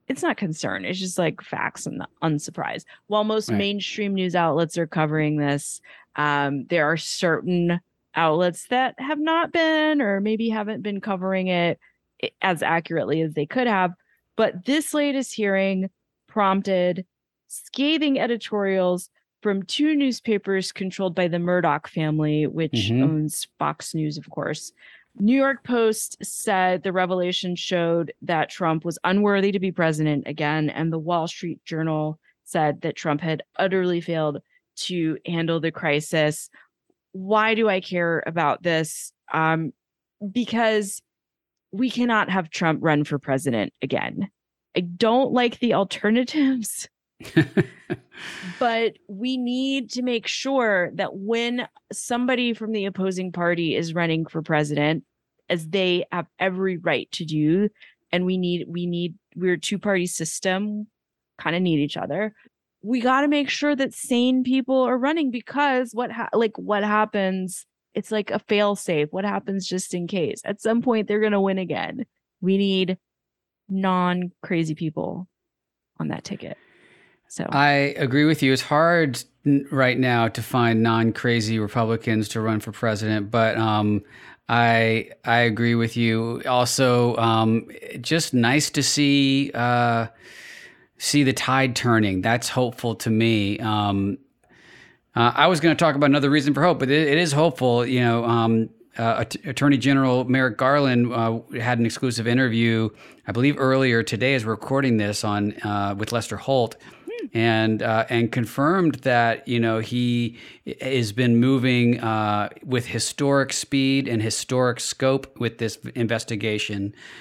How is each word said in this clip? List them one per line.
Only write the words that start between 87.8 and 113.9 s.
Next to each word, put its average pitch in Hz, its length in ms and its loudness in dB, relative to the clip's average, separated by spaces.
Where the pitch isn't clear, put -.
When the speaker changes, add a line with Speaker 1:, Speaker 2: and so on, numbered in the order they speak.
Speaker 2:
just 156 320 -2
nice 127 380 4
to 143 120 0
see, 139 720 2
uh, 117 540 2
see - 260 2
the 131 80 4
tide 131 420 0
turning. 110 480 2
That's 113 280 0
hopeful 120 460 -2
to - 140 -4
me. 110 500 2
Um, 101 580 0
uh, 120 180 4
I 147 140 6
was 175 140 4
gonna 160 140 6
talk 156 200 4
about 143 140 4
another 143 200 4
reason 143 240 4
for 139 100 2
hope, 170 160 4
but 131 100 0
it, 151 180 4
it 143 100 4
is 170 140 2
hopeful. 131 540 4
You 127 160 2
know, 117 240 2
um, 113 440 2
uh, 113 220 2
At-, - 160 -4
Attorney 139 320 2
General 127 480 4
Merrick 127 320 2
Garland, 131 560 2
uh, 113 260 -2
had 120 220 0
an 117 60 2
exclusive 113 420 -2
interview, 117 640 2
I 104 40 -6
believe 131 260 2
earlier 131 460 2
today 120 320 0
as 117 100 -2
we're 113 60 -2
recording 131 460 0
this, 104 260 -2
on, 104 380 -2
uh, 101 360 -2
with 107 140 -6
Lester 113 240 -4
Holt, 123 400 0
Speaker 1:
Hmm. 440 180 -10
Speaker 2:
and, 113 460 2
uh, 113 260 2
and 117 220 0
confirmed 147 640 0
that, 117 520 0
you 123 120 0
know, 113 200 2
he 120 580 -2
i-, - 160 -10
has 127 300 0
been 120 260 4
moving, 123 600 4
uh, 107 500 0
with 127 240 -2
historic 139 640 0
speed 135 540 0